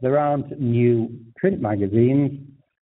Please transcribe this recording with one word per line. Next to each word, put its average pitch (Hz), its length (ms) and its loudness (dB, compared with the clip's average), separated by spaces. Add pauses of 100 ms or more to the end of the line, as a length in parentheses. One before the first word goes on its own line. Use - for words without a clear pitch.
There 131 160 0
aren't 147 420 -4
new 117 480 2 (280)
print 180 260 -2
magazines, 113 680 2 (540)